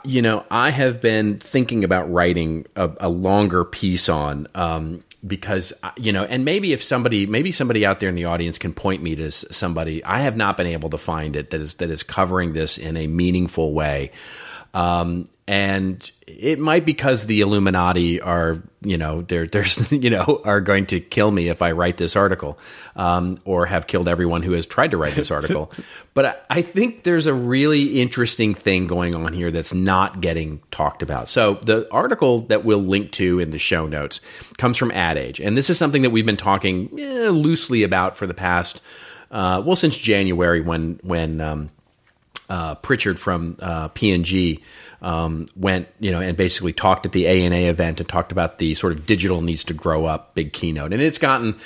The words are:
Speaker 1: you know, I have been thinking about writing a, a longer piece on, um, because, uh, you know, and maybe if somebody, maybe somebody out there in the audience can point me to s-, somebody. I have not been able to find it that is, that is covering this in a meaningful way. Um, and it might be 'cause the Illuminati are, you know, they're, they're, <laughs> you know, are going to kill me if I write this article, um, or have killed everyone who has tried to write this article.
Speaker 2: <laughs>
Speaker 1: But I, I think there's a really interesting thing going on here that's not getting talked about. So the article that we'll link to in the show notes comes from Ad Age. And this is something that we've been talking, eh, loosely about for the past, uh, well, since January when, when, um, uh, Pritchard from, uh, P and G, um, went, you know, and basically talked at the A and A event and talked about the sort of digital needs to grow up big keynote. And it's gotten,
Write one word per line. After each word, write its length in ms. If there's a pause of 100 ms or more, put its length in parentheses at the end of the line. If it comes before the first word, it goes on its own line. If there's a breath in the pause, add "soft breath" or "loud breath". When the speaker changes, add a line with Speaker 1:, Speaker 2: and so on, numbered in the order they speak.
Speaker 1:
you 180
know, 280
I 220
have 300
been 380
thinking 440
about 280
writing 540 (100)
a, 140 (100)
a 100
longer 540
piece 460
on, 460
um, 480 (220)
because, 460 (120)
uh, 140
you 140
know, 120
and 220
maybe 280
if 100
somebody, 420
maybe 260
somebody 340
out 140
there 100
in 60
the 100
audience 320
can 160
point 300
me 120
to 120
s-, 240
somebody. 520
I 180
have 160
not 200
been 100
able 220
to 80
find 380
it 160
that 100
is, 140
that 140
is 140
covering 500
this 240
in 200
a 100
meaningful 640
way. 380 (640 loud breath)
Um, 540 (200)
and 640 (160)
it 320
might 260
be 80
'cause 320
the 160
Illuminati 800
are, 400 (220)
you 160
know, 240
they're, 240
they're, 180 (120)
<laughs> 120
you 220
know, 340
are 160
going 240
to 140
kill 320
me 180
if 140
I 80
write 260
this 180
article, 440 (360 loud breath)
um, 500
or 200
have 220
killed 200
everyone 360
who 80
has 160
tried 240
to 60
write 160
this 180
article. 440
Speaker 2:
<laughs> 60 (320 loud breath)
Speaker 1:
But 120
I, 100 (240)
I 40
think 400
there's 240
a 60
really 680
interesting 520
thing 340
going 280
on 160
here 200
that's 220
not 460
getting 400 (100)
talked 320
about. 280
So 240 (100)
the 280
article 580
that 160
we'll 180
link 300
to 260
in 120
the 80
show 280
notes 320 (380 loud breath)
comes 180
from 160
Ad 260
Age. 220
And 160
this 140
is 80
something 240
that 80
we've 160
been 100
talking, 540 (100)
eh, 300
loosely 540
about 340
for 100
the 60
past, 480 (500 loud breath)
uh, 340
well, 120
since 200
January 640
when, 440
when, 360
um, 300 (800)
uh, 260
Pritchard 440
from, 420
uh, 280
P 220
and 140
G, 340 (440 loud breath)
um, 420 (100)
went, 320 (120)
you 120
know, 80
and 160
basically 380
talked 320
at 80
the 140
A 180
and 80
A 140
event 320
and 100
talked 220
about 260
the 160
sort 180
of 140
digital 360
needs 240
to 80
grow 320
up 300
big 160
keynote. 400
And 100
it's 180
gotten, 460